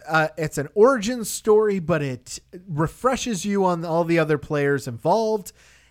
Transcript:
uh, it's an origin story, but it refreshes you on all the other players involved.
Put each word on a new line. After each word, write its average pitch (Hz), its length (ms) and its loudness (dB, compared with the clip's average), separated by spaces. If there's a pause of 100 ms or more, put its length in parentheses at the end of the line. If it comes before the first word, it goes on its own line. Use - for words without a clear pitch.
uh, 160 200 2 (100)
it's 156 180 -4
an 147 180 -4
origin 233 520 2
story, 214 520 2
but 160 220 -2
it 131 380 -8 (300)
refreshes 190 760 -2
you 202 220 0
on 175 180 -2
all 170 200 0
the 170 140 2
other 151 200 2
players 143 500 -2
involved. 202 640 -2 (380)